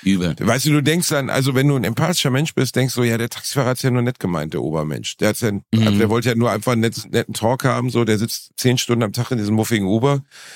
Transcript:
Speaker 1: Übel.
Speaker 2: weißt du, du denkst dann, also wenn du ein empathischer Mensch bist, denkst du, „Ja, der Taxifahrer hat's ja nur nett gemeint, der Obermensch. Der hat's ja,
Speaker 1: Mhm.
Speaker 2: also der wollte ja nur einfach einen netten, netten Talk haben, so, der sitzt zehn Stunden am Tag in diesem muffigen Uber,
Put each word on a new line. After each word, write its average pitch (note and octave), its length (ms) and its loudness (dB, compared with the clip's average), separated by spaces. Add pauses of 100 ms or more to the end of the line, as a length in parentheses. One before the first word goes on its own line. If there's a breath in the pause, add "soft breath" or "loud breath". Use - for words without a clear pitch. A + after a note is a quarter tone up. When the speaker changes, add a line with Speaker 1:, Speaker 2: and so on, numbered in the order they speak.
Speaker 1:
Übel. F2 380 0
Speaker 2:
weißt A#2+ 260 0
du, D#3 60 2
du D3 100 4
denkst D#3+ 280 0
dann, C#3 200 -2
also C3+ 240 0
wenn C3+ 140 4
du C#3+ 80 4
ein B2 80 0
empathischer C#3+ 480 0
Mensch C#3+ 240 -2
bist, C3 200 0
denkst B2+ 200 0
du, B2 80 0
„Ja, A#2 160 2
der A#2 100 -4
Taxifahrer - 400 -2
hat's B2+ 140 -4
ja C3 80 2
nur B2 100 2
nett B2 180 -2
gemeint, D#2+ 360 -2
der C#2 80 -4
Obermensch. D2+ 540 -4
Der G#2 120 2
hat's - 120 -2
ja, A2+ 100 0
Speaker 1:
Mhm. G2 120 -6 (160)
Speaker 2:
also G#2+ 200 4
der A2 100 4
wollte A#2+ 200 0
ja A#2 60 2
nur A#2 140 2
einfach G#2+ 220 0
einen A#2 100 2
netten, - 300 -4
netten F#2+ 240 -2
Talk B2 300 0
haben, B2 260 0
so, A#2+ 120 2
der G#2+ 140 2
sitzt - 400 -6
zehn B2 220 2
Stunden A#2+ 240 0
am G2+ 100 -2
Tag A#2+ 160 -4
in B2+ 80 -2
diesem G#2 160 0
muffigen A2 340 0
Uber, C#3 360 2 (320 loud breath)